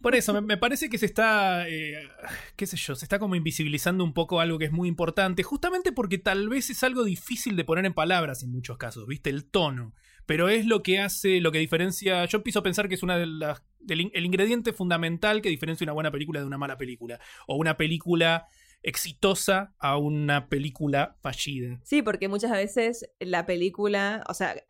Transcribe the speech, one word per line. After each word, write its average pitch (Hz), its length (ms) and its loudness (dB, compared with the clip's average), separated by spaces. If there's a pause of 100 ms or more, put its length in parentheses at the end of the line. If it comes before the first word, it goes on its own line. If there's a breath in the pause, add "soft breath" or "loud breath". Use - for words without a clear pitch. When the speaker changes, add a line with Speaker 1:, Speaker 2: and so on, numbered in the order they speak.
Speaker 1:
Por 247 140 4
eso, 214 180 2
me, 208 80 2
me 214 160 0
parece 254 320 0
que 226 80 -2
se 220 80 2
está, 196 640 4
eh, 156 400 -6 (480 loud breath)
qué 202 100 -4
sé 180 120 -6
yo, - 180 -4
se - 100 -8
está 196 140 0
como 196 160 0
invisibilizando 160 680 0
un 160 100 0
poco 170 260 0
algo 165 180 2
que 156 80 -2
es 147 60 -2
muy 175 160 0
importante, 175 560 0
justamente 359 480 -2
porque 196 260 -2
tal 196 300 0
vez 254 220 -2
es 247 140 -2
algo 254 200 2
difícil 208 540 -4
de 165 80 0
poner 170 200 2
en 190 80 0
palabras 160 500 0
en 123 80 -8
muchos 123 260 -8
casos, 113 300 -10
¿viste? 131 220 -6
El 143 160 -4
tono. 131 480 0 (320 soft breath)
Pero 160 220 4
es 220 180 4
lo 220 180 4
que 190 160 4
hace, 190 420 2
lo 165 100 4
que 156 80 0
diferencia, 175 680 0
yo 190 120 0
empiezo 214 220 -2
a - 40 2
pensar 202 240 0
que 185 80 -2
es 175 80 -4
una 180 140 2
de 175 80 0
las, 156 380 -6 (160)
del 170 220 -2
in-, 180 120 -4
el 175 120 -2
ingrediente 220 480 2
fundamental 175 680 0
que 208 80 -2
diferencia 160 360 -4
una 151 80 -4
buena 156 180 -2
película 147 280 -6
de 143 60 -6
una 139 120 -6
mala 139 200 -6
película, 120 420 -10 (280 loud breath)
o 135 100 -2
una 156 200 2
película 165 720 2 (340 soft breath)
exitosa 190 1000 0
a 143 180 2
una 147 500 2
película 143 720 0
fallida. 123 640 -6
Speaker 2:
Sí, 285 180 2
porque 196 280 0
muchas 208 220 0
veces 226 580 0 (100)
la 175 260 -2
película, 196 840 0
o - 40 -6
sea, 165 220 -2 (140)